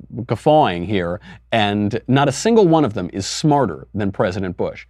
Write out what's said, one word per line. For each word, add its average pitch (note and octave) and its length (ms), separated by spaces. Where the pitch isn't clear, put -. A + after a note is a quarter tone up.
guffawing A#2 580
here, F2+ 360
and G#2 560
not C#3 200
a C3+ 40
single A3 360
one D#3+ 160
of G#2+ 120
them F#2 180
is F#2+ 140
smarter B2+ 640
than G2 180
President F#2+ 460
Bush." - 320